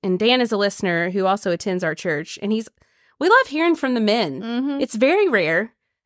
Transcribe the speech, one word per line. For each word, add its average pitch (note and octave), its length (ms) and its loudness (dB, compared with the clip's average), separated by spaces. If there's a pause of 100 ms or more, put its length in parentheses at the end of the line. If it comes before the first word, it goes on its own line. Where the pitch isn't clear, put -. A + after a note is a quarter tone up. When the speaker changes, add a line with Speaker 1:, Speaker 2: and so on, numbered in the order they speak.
Speaker 1:
And F#3 160 0
Dan A#3+ 220 4
is A#3 100 0
a G#3+ 60 0
listener F#3 520 0
who F#3+ 160 -2
also F#3+ 260 0
attends F#3 320 -4
our D#3+ 120 -2
church. E3 460 -6
And G3+ 100 -2
he's, A3 180 -4 (500)
we D4+ 80 0
love A#4+ 200 4
hearing D#4+ 280 0
from B3+ 200 -2
the A#3+ 40 0
men. G#3 420 0
Speaker 2:
Mm-hmm. C4 400 -4
Speaker 1:
It's - 120 -4
very D#4+ 340 2
rare, F#3+ 460 0 (320)